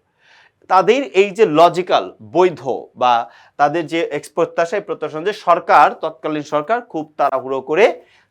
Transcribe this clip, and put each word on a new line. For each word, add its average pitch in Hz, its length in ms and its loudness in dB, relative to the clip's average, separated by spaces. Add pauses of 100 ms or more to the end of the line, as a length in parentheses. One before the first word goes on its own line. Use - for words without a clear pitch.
(680)
তাদের 190 360 2
এই 196 280 0
যে 208 140 2
লজিক্যাল, 160 760 2
বৈধ 139 460 -2 (280)
বা 120 360 0 (260)
তাদের 147 300 0
যে 165 140 -4
এক্স-, 147 320 -8
প্রত্যাশা, 170 440 -2
এই 202 60 -6
প্রত্যাশা 156 340 -10
অনুযায়ী 196 200 -6
সরকার, 170 560 4
তৎকালীন 156 500 -8
সরকার 156 380 -4
খুব 156 360 -12
তাড়াহুড়ো 135 440 -2
করে 160 400 0 (300)